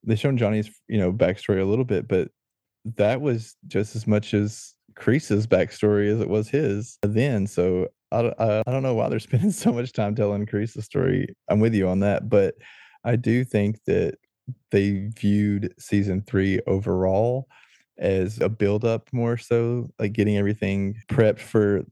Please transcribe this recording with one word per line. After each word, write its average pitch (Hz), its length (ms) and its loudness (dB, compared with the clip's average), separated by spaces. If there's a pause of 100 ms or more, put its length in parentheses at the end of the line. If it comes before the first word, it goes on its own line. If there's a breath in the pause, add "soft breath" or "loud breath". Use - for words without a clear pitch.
they've 110 160 0
shown 139 180 0
Johnny's, 107 320 0 (200)
you 110 80 0
know, 92 160 2
backstory 95 480 0
a 95 40 0
little 113 200 0
bit, 104 240 -2
but 92 200 0 (680)
that 123 260 2
was 117 340 -4 (120)
just 104 280 -4
as 113 120 -8
much 104 260 0
as 104 400 -2 (220)
Kreese's 107 520 0
backstory 104 680 2
as 113 60 0
it - 100 -2
was 104 200 -2
his 123 540 -2
then. 107 440 0
So 90 400 0 (240)
I, 117 280 0
I, 107 260 2
I 123 60 -4
don't 135 120 -2
know 127 120 0
why 110 140 0
they're 110 100 -2
<laughs> - 0 -
spending 160 320 0
so - 200 0
much 123 220 -4
time 107 220 -2
telling 104 300 0
Kreese's 107 400 -4
story. 95 420 -2 (220)
I'm 107 100 4
with 113 160 4
you 95 120 2
on 92 120 0
that, 101 300 0
but 98 260 4 (500 loud breath)
I 120 100 0
do 123 300 0
think 107 400 -2
that 92 300 0 (560)
they 101 440 0
viewed 101 640 0
season 98 420 -2
three 98 460 0
overall 98 800 0 (500 soft breath)
as 95 440 -2
a 90 80 2
build-up 110 640 0
more 120 240 -2
so, 120 520 -2 (100)
like, 110 140 -2
getting 104 240 2
everything 101 580 -2 (140)
prepped 107 300 4
for 101 520 0